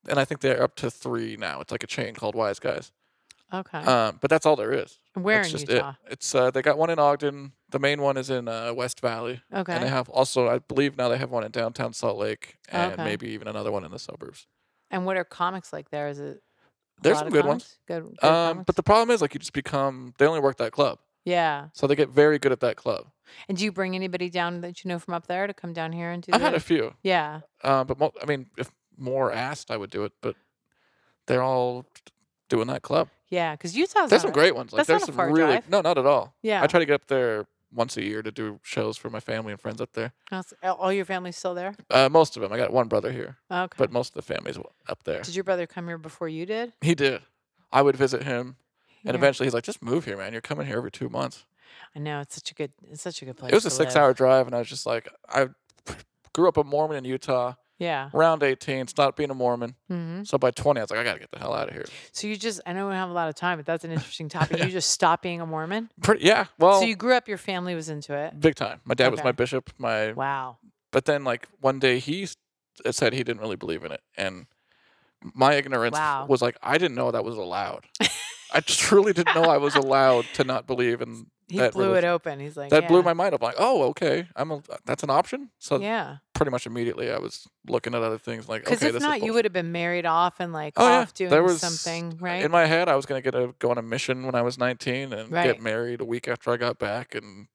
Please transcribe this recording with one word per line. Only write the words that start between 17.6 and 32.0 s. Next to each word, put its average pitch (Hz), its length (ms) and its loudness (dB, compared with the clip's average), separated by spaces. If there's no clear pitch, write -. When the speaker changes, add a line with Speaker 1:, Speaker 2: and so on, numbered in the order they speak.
Speaker 2:
comics? - 220 -20
Good, 170 340 -10
good - 80 4
Speaker 1:
Um, 165 260 4
Speaker 2:
comics? 185 120 -6
Speaker 1:
but - 100 0
the 180 60 -2
problem 226 280 4
is, 226 100 4
like, 147 140 0
you 147 60 -8
just - 120 -14
become, 135 680 -4
they 143 80 8
only 160 140 2
work 135 180 2
that 113 140 -2
club. 135 260 2
Speaker 2:
Yeah. 160 500 0
Speaker 1:
So - 120 -2
they 139 80 4
get 139 140 4
very 147 300 6
good 131 140 2
at - 80 -2
that 120 160 0
club. - 300 -6
Speaker 2:
And 190 80 -4
do 190 80 -4
you 208 80 -2
bring 185 220 -4
anybody 180 340 -6
down 175 340 -4
that 175 220 -14
you 185 40 -6
know 175 100 -4
from 180 160 -8
up 170 120 -8
there 185 200 -2
to 202 80 -8
come 170 180 -12
down 165 200 -6
here 170 180 -6
and 175 120 -8
do 180 120 -4
Speaker 1:
I've 240 60 4
had 277 120 2
Speaker 2:
the 170 40 0
Speaker 1:
a 160 40 0
few. 139 420 0
Speaker 2:
Yeah. 156 380 0
Speaker 1:
Uh, 135 220 2
but 135 140 -4
mo-, 151 220 2
I - 60 -6
mean, 139 200 -4
if 127 120 -8
more 131 340 0
asked, 127 380 -6
I 117 80 -4
would 98 120 -8
do 101 140 -4
it. 101 160 -8
But - 160 -6
they're 127 160 2
all 127 440 0